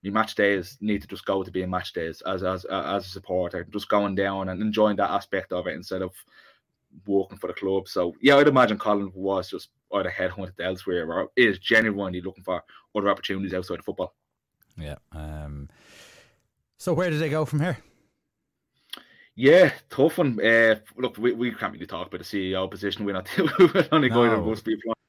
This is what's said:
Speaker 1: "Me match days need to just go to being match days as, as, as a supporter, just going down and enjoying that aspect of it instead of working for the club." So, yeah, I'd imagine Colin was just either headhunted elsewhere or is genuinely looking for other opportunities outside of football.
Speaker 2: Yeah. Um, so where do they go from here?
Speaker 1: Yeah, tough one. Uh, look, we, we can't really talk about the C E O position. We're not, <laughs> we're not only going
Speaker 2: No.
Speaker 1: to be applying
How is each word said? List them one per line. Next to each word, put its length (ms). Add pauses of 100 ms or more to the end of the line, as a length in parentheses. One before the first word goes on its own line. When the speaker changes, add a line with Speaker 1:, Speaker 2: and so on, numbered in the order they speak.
Speaker 1:
"Me 60
match 260
days 460
need 220
to 40
just 180
go 160
to 100
being 180
match 240
days 320
as, 180
as, 220
as 400
a 40
supporter, 600
just 180
going 260
down 360
and 120
enjoying 360
that 140
aspect 420
of 140
it 80
instead 260
of 100 (920)
working 320
for 100
the 60
club." 340
So, 320
yeah, 180
I'd 100
imagine 300
Colin 360
was 360
just 200 (240)
either 160
headhunted 500
elsewhere 520
or 240
is 240
genuinely 600
looking 240
for 200 (320)
other 140
opportunities 440
outside 260
of 60
football. 300 (600)
Speaker 2:
Yeah. 180 (160)
Um, 580 (1080)
so 160
where 160
do 80
they 120
go 160
from 140
here? 180 (1600)
Speaker 1:
Yeah, 360 (180)
tough 280
one. 260
Uh, 320 (220)
look, 200
we, 160
we 180
can't 220
really 120
talk 220
about 120
the 60
C 260
E 40
O 120
position. 380
We're 80
not, 200
<laughs> 40
we're 360
not 200
only 160
going 220
Speaker 2:
No. 240
Speaker 1:
to 80
be 100
applying 220 (140)